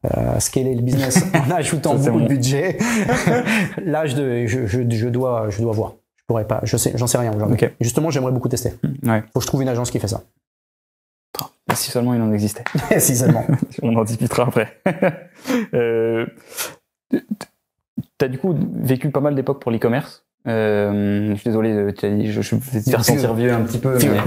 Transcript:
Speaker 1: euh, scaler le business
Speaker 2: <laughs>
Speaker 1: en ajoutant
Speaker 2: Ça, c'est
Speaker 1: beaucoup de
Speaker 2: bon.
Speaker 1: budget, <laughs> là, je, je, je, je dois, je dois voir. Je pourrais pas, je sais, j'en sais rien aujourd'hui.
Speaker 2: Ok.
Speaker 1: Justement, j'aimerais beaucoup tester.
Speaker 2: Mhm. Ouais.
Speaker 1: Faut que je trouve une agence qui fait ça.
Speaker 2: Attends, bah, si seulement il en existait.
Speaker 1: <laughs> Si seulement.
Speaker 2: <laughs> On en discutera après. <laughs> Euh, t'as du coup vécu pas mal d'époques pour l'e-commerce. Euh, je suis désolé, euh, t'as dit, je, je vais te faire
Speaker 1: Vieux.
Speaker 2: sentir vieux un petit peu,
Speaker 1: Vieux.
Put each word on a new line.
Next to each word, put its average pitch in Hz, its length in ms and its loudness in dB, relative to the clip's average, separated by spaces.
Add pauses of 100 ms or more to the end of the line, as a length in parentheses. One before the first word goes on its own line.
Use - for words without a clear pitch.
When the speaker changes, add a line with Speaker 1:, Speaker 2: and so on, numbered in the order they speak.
(140)
Speaker 1:
euh, 120 240 0
scaler 131 380 0
le 117 60 0
business 131 420 2 (100)
Speaker 2:
<laughs> - 0 -
Speaker 1:
en 147 160 2
ajoutant 151 460 0
Speaker 2:
Ça, 139 80 2
c'est 147 60 2
Speaker 1:
beaucoup 117 120 2
de - 60 2
Speaker 2:
bon. 139 60 2
Speaker 1:
budget, 139 420 0 (560)
<laughs> 220 520 0
là, 156 220 0
je, 127 400 0
je, 123 200 0
je, 120 220 0
je 117 200 0
dois, 120 400 0
je 101 120 -4
dois 113 120 0
voir. 107 220 -2 (240)
Je - 100 -20
pourrais 113 180 0
pas, 113 160 0
je 113 140 0
sais, 123 180 2
j'en 120 140 0
sais 131 100 2
rien 117 160 0
aujourd'hui. 107 260 0
Speaker 2:
Ok. 120 200 2
Speaker 1:
Justement, 151 300 0
j'aimerais 131 200 0
beaucoup 127 180 -2
tester. 120 260 -2 (100)
Speaker 2:
Mhm. 135 260 0
Ouais. 107 120 4 (100)
Speaker 1:
Faut 127 80 0
que - 20 -4
je - 60 -6
trouve 139 140 0
une 131 60 0
agence 120 220 -2
qui - 80 -2
fait 110 80 -4
ça. 101 160 -4 (1120)
Speaker 2:
Attends, - 160 -10 (160)
bah, 120 80 0
si - 160 -6
seulement 123 240 0
il 117 80 2
en 110 100 2
existait. 104 300 -2 (180)
Speaker 1:
<laughs> - 200 2
Si 127 160 2
seulement. 120 280 4 (180)
Speaker 2:
<laughs> - 200 -8
On 117 140 2
en 113 80 4
discutera 117 400 0
après. 117 240 0 (180)
<laughs> 175 440 -2 (440)
Euh, 113 520 2 (1900)
t'as 135 100 2
du 127 100 -6
coup 185 160 0 (200)
vécu 131 360 0
pas 139 100 0
mal 147 140 0
d'époques 135 260 -2
pour 120 120 -2
l'e-commerce. 120 520 -2 (220)
Euh, 104 840 0
je 101 40 0
suis 104 160 -4
désolé, 110 220 2
euh, 101 200 0
t'as 101 180 -2
dit, 104 200 0
je, 107 100 -2
je 104 140 -2
vais 113 260 -2
te 117 100 -2
faire 120 100 2
Speaker 1:
Vieux. - 140 4
Speaker 2:
sentir 120 200 2
vieux 120 180 2
un 113 100 0
petit 117 160 -4
peu, 131 180 0
Speaker 1:
Vieux. 123 160 2 (140)